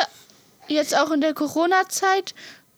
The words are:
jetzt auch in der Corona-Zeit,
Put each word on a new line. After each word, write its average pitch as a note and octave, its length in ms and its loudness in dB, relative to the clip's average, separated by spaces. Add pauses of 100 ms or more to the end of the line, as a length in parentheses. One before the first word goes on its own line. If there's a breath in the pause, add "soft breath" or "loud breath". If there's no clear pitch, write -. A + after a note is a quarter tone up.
(680)
jetzt D4 320 0
auch D4+ 140 2
in D4+ 80 2
der D#4 140 0
Corona-Zeit, F#4 1000 0 (440 loud breath)